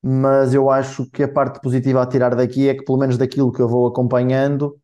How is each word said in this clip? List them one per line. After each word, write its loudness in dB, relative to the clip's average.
mas 2
eu 4
acho -2
que -2
a 0
parte -2
positiva 0
a 0
tirar 0
daqui 0
é 0
que, -8
pelo 0
menos 0
daquilo 0
que -4
eu 2
vou 2
acompanhando -2